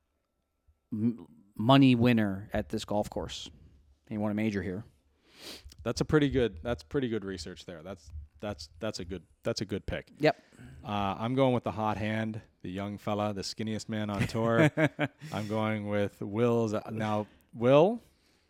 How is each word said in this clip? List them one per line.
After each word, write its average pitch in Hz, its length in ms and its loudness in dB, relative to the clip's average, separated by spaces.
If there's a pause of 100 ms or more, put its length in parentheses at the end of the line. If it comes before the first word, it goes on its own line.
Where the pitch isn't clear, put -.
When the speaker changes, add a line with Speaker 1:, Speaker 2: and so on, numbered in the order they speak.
(920)
Speaker 1:
m-, 107 340 -2 (300)
money 131 380 8
winner 110 580 2
at 107 160 -4
this 110 160 -6
golf 104 240 -2
course. - 400 -8 (600)
He 110 100 -6
won 107 120 -2
a 104 40 -2
major 104 280 0
here. 95 220 -6 (1000)
Speaker 2:
That's 117 160 -2
a 151 40 0
pretty 147 240 4
good, 120 340 2
that's 120 200 -4
pretty 131 260 -2
good 110 160 -4
research 95 400 -10
there. 85 180 -14
That's, 92 280 -14 (300)
that's, - 280 -8 (120)
that's 110 180 -6
a 95 60 -8
good, 90 180 -10 (200)
that's 117 180 -2
a 113 40 -2
good 95 220 -6
pick. - 220 -6 (100)
Speaker 1:
Yep. 147 180 2 (480)
Speaker 2:
Uh, 101 340 -2
I'm 117 160 -2
going 131 200 4
with 117 100 0
the 113 80 -2
hot 107 240 -2
hand, 110 440 -4 (220)
the 92 80 -10
young 98 280 -6
fella, 104 340 -2
the 95 100 -6
skinniest 110 460 -6
man 107 220 -4
on 101 160 0
tour. 117 440 4 (320)
Speaker 1:
<laughs> 147 300 -8
Speaker 2:
I'm 104 160 -4
going 107 400 -2
with 104 320 -2
Will's. 113 540 2 (160)
Now, 107 360 -2 (280)
Will, 147 480 6 (480)